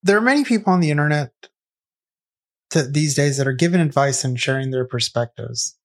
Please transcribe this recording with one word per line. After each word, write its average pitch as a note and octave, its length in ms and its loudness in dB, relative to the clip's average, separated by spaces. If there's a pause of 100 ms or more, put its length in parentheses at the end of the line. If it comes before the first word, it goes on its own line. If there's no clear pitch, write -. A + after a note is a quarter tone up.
there G3 140 2
are A3 60 2
many C4+ 240 2
people G#3+ 260 0
on F3+ 80 4
the D#3+ 100 2
internet D3 440 0 (1400)
that C#3+ 220 0
these D3+ 200 0
days C#3+ 220 2
that C3+ 100 -2
are C3+ 60 0
giving E3+ 300 2
advice C#3 420 0
and B2+ 160 -2
sharing C3+ 320 -2
their B2+ 140 -2
perspectives. A#2 1000 -6